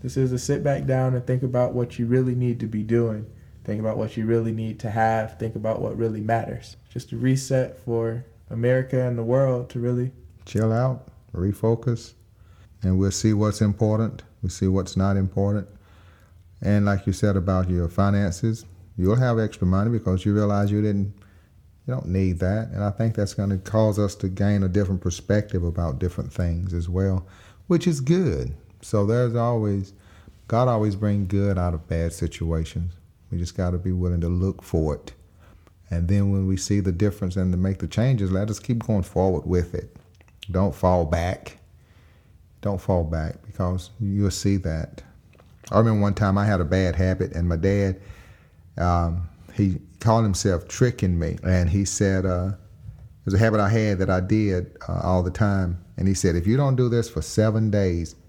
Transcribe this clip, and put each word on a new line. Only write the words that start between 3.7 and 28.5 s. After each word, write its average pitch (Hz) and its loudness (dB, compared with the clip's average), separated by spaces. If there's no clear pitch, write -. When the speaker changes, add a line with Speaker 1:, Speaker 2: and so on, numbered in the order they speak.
Speaker 1:
about 110 -2
what 110 -6
you 110 -4
really 113 0
need 110 -6
to 110 -6
have. 110 0
Think 113 -6
about 110 -2
what 107 -4
really 110 -2
matters. 113 -4
Just - -10
a 117 -8
reset 131 0
for 117 -4
America 127 0
and 120 -2
the 117 -4
world 123 0
to 123 -8
really 123 -2
Speaker 2:
Chill 110 0
out, 123 -2
refocus, 113 -2
and 92 4
we'll 95 4
see 110 2
what's 104 0
important. 107 0
We'll 90 -4
see - -2
what's 95 0
not 98 2
important. 98 -2
And 101 2
like 101 0
you 98 0
said 101 2
about 92 0
your 87 0
finances, 101 0
you'll 95 2
have 120 2
extra 101 -2
money 98 2
because 95 0
you 104 2
realize 101 2
you 104 2
didn't, 101 0
you 123 -4
don't - -6
need 92 0
that. 101 0
And 98 -4
I 101 0
think 113 0
that's 101 -2
gonna 98 0
cause 107 2
us 101 0
to 98 -4
gain 101 2
a 92 2
different 92 2
perspective 95 0
about 82 -2
different - -4
things 87 -2
as 85 -4
well, 92 0
which 170 2
is 151 0
good. 123 0